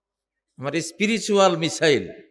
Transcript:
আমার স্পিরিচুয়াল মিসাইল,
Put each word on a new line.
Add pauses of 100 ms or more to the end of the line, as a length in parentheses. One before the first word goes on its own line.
(580)
আমার
স্পিরিচুয়াল
মিসাইল, (220)